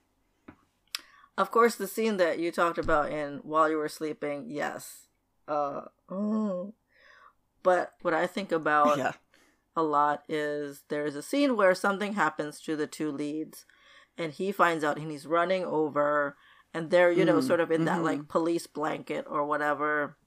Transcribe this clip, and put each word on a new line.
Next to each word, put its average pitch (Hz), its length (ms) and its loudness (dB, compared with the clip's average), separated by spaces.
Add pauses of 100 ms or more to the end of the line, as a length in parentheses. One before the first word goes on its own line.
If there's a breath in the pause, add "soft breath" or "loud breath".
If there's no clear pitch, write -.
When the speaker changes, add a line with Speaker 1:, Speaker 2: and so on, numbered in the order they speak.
(1400 loud breath)
Speaker 1:
of 190 120 0
course, 233 260 6
the 196 100 -6
scene 220 320 -2
that 165 200 2
you 170 140 -2
talked 170 260 0
about 156 320 0
in 143 280 -6
While 156 320 2
You 160 80 0
Were 151 100 -2
Sleeping, 147 600 -8
yes. - 600 -8 (400)
Uh, 147 340 -4 (280)
mm. 202 640 -4 (880 soft breath)
But 180 400 2
what 170 120 0
I 165 120 2
think 190 260 -6
about 151 460 4
Speaker 2:
Yeah. 131 140 -2 (640 soft breath)
Speaker 1:
a 165 80 0
lot 147 460 2
is 147 600 -6
there's 147 280 -4
a 143 60 -8
scene 277 340 0
where 185 180 6
something 202 400 -2
happens 156 480 -2
to 156 140 -4
the 147 100 -2
two 151 240 -6
leads, 147 540 -8 (540 soft breath)
and 165 140 -6
he 190 200 -4
finds 170 320 2
out, 147 140 0
and 156 120 -10
he's 143 160 -12
running 175 380 0
over, 147 720 0 (380 soft breath)
and 160 160 -6
they're, 175 220 6
you 175 120 4
know, 170 140 4
Speaker 2:
Mm, - 80 2
Speaker 1:
sort 170 140 4
of 165 100 -2
in 160 160 2
that, 160 100 0
Speaker 2:
mm-hmm. 165 80 -2
Speaker 1:
like, 151 240 -4
police 170 380 0
blanket 151 640 -6
or 147 180 -4
whatever. 147 680 -2 (100)